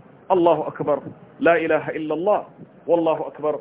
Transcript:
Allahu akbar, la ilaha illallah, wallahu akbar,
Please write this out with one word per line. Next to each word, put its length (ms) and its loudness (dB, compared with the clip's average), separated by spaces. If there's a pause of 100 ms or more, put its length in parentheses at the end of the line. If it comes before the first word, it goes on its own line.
(300)
Allahu 380 4
akbar, 320 -2 (400)
la 180 4
ilaha 340 -2
illallah, 520 -2 (420)
wallahu 400 2
akbar, 340 -4